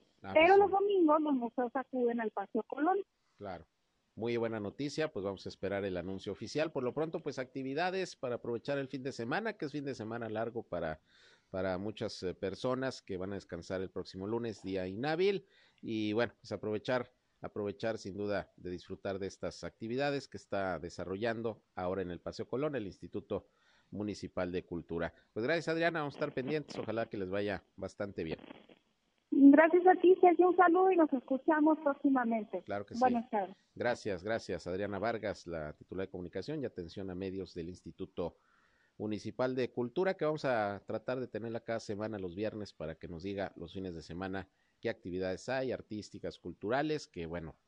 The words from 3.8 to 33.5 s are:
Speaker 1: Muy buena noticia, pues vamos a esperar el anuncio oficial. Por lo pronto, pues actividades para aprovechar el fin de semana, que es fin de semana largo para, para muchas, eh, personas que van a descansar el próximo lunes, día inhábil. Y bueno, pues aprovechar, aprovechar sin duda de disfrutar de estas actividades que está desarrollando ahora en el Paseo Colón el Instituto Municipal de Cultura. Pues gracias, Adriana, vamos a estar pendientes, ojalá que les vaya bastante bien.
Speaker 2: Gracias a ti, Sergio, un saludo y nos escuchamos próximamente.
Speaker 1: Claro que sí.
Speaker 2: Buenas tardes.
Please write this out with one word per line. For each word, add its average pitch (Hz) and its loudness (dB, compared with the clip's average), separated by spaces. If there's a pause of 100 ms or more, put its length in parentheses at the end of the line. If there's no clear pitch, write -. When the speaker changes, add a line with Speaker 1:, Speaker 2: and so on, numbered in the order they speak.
Speaker 1:
Muy 117 0
buena 113 -2
noticia, 143 -4
pues 95 -4
vamos 98 -4
a 101 -8
esperar 98 -2
el 92 -2
anuncio 95 -6
oficial. 147 -4
Por 135 -4
lo 123 0
pronto, 160 -4
pues 147 -8
actividades 143 -4
para 123 -4
aprovechar 120 -4
el 139 -2
fin 131 -8
de 131 -4
semana, 175 -4
que - -6
es 139 -8
fin 147 -6
de 139 -6
semana 110 -6
largo 113 -4
para, 82 -4 (480)
para 92 -2
muchas, 101 -6
eh, 90 -2
personas 127 -4
que 95 -8
van 95 -6
a - -6
descansar 90 -6
el 92 -6
próximo 92 -8
lunes, 117 -4
día 95 -2
inhábil. 160 0 (360)
Y 107 -2
bueno, 113 0
pues - -10
aprovechar, 107 -2 (300)
aprovechar 107 -4
sin 95 -10
duda 101 -2
de 87 -12
disfrutar 95 -6
de 95 -4
estas - -8
actividades 131 -4
que - -12
está 95 -2
desarrollando 104 -4 (140)
ahora 95 0
en 90 -4
el 85 -8
Paseo 87 -8
Colón 139 -2
el 107 -4
Instituto 92 -8 (420)
Municipal 92 -4
de 87 -2
Cultura. 85 -6 (200)
Pues 110 -2
gracias, 156 0
Adriana, 165 0
vamos 143 -4
a - -8
estar 143 -4
pendientes, 143 -4
ojalá 113 -2
que - -8
les 95 -2
vaya 101 -2 (100)
bastante 95 -6
bien. 80 -4 (1000)
Speaker 2:
Gracias 311 12
a 370 10
ti, 359 8
Sergio, 349 8
un 349 4
saludo 359 8
y 381 6
nos 320 6
escuchamos 302 4
próximamente. 247 2
Speaker 1:
Claro 101 -4
que - -16
sí. 233 -4
Speaker 2:
Buenas 247 4
tardes. 196 -2 (200)